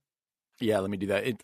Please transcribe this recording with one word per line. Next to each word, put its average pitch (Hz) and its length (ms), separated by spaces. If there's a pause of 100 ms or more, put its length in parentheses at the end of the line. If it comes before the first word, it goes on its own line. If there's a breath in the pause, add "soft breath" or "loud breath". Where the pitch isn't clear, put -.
(600)
Yeah, 107 180
let 95 100
me 101 80
do 95 120
that. 98 180
It, 117 180